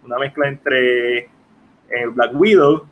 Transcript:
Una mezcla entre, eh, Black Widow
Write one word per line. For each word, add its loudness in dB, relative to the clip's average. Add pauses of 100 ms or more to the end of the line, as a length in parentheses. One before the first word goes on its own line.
Una -8
mezcla -4
entre, -2
eh, -12
Black -2
Widow 4